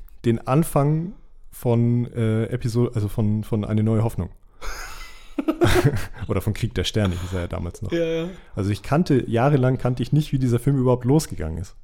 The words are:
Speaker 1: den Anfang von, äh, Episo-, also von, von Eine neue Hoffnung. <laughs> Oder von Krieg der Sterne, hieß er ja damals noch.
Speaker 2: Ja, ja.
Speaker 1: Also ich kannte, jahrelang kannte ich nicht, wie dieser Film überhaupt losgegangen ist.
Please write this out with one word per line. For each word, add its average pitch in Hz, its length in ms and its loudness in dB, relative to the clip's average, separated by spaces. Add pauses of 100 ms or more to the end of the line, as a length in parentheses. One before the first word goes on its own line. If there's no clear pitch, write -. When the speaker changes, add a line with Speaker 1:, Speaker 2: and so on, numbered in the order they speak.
(260)
Speaker 1:
den 117 220 0
Anfang 151 640 2 (380)
von, 120 640 2
äh, 110 320 0
Episo-, 120 480 0
also 104 140 -2
von, 104 360 0
von 104 220 -2
Eine 107 180 0
neue 110 200 2
Hoffnung. 104 260 -4 (1080)
<laughs> 294 120 -2 (800)
Oder 95 140 0
von - 120 -2
Krieg - 220 -4
der 90 100 0
Sterne, 101 340 0
hieß 90 140 -8
er 90 80 -2
ja 85 60 -4
damals 87 340 -6
noch. - 100 -6
Speaker 2:
Ja, 170 140 0
ja. 165 240 -4 (260)
Speaker 1:
Also - 160 0
ich - 120 -4
kannte, 151 460 2
jahrelang 127 480 4
kannte 123 240 -2
ich 113 120 -2
nicht, 147 180 2
wie 135 80 0
dieser 120 200 2
Film 143 180 2
überhaupt 123 280 2
losgegangen 92 520 0
ist. 85 260 -10